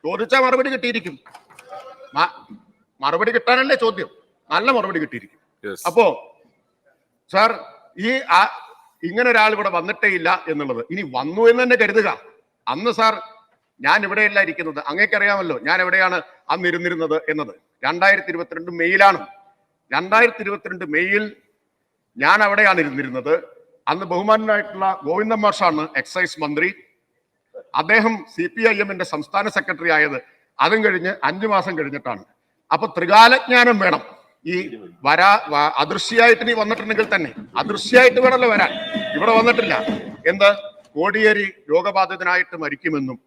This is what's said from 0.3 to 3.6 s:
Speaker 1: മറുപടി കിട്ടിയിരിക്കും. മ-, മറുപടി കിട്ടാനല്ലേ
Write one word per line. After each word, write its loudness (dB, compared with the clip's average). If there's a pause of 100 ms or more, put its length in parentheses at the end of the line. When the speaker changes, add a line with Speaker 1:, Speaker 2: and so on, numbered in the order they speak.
Speaker 1:
മറുപടി 2
കിട്ടിയിരിക്കും. -6 (960)
മ-, -4 (440)
മറുപടി 0
കിട്ടാനല്ലേ 2